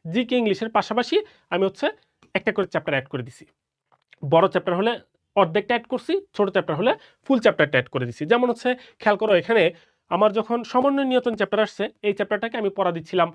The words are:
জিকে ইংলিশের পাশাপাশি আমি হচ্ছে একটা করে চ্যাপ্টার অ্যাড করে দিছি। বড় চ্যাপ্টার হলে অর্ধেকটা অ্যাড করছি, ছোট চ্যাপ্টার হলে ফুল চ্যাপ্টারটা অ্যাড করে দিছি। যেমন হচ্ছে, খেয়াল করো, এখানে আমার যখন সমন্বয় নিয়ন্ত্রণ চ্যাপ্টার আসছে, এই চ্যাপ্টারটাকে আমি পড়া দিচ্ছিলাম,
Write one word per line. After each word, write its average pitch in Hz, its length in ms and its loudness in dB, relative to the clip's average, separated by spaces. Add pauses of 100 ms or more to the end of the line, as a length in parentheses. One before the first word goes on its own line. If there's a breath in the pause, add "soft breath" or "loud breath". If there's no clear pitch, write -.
(120)
জিকে 247 240 -2
ইংলিশের 226 340 -2
পাশাপাশি 240 540 0 (260 loud breath)
আমি 190 140 0
হচ্ছে 233 260 -2 (440)
একটা 220 180 -2
করে 202 140 -2
চ্যাপ্টার 156 280 -4
অ্যাড 131 140 -4
করে 127 140 -8
দিছি। - 220 -16 (840)
বড় 165 180 6
চ্যাপ্টার 175 280 -2
হলে 220 240 -2 (360)
অর্ধেকটা 208 380 0
অ্যাড 233 120 -4
করছি, 320 340 -4 (160)
ছোট 196 140 0
চ্যাপ্টার 175 260 -2
হলে 233 180 2 (300 soft breath)
ফুল 269 140 2
চ্যাপ্টারটা 147 400 2
অ্যাড 127 100 -2
করে 127 180 -4
দিছি। 135 200 -8
যেমন 240 240 2
হচ্ছে, 247 240 -2
খেয়াল - 420 -2
করো, 214 180 0
এখানে 175 380 4 (360 soft breath)
আমার 202 240 2
যখন 226 320 -4
সমন্বয় 277 400 0
নিয়ন্ত্রণ 247 300 0
চ্যাপ্টার 208 260 -2
আসছে, 208 280 -2 (140)
এই 208 100 0
চ্যাপ্টারটাকে 226 440 -4
আমি 208 140 -2
পড়া 190 220 -2
দিচ্ছিলাম, 165 420 -2